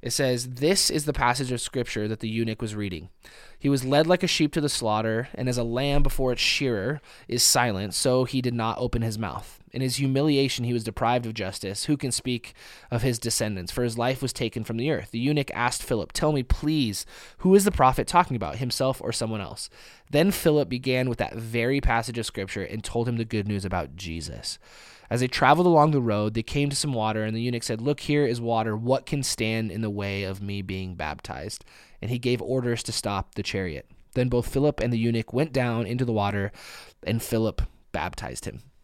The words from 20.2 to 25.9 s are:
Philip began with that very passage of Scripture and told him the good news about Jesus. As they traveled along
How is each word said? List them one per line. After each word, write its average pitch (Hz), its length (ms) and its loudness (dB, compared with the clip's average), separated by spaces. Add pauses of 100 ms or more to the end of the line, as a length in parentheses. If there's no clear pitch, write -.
Philip 151 360 4
began 127 400 0
with 120 120 -2
that - 160 -4
very 117 440 0
passage 117 380 2
of 113 80 -4
Scripture 98 380 -6
and - 200 -8
told 117 240 0
him 120 80 0
the 113 80 -2
good 107 240 -2
news 101 160 -2
about 85 320 -2
Jesus. 82 640 -8 (500)
As 120 100 0
they 127 80 2
traveled 151 400 6
along 156 240 8